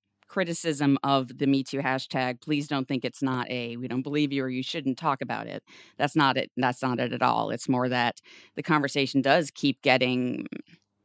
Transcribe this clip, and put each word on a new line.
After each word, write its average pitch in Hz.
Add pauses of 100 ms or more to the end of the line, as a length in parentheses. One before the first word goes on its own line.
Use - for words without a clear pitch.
(280)
criticism 160
of 135
the 139
Me 135
Too 135
hashtag, 131
please 147
don't 139
think 131
it's 123
not 127
a, 120
"We 123
don't 120
believe 143
you," 139
or, 131
"You 127
shouldn't 135
talk 143
about 113
it." 107 (340)
That's -
not 135
it. -
That's 123
not 123
it 123
at 123
all. 110
It's 123
more 127
that 120 (340)
the 147
conversation 139
does 143
keep -
getting 127 (580)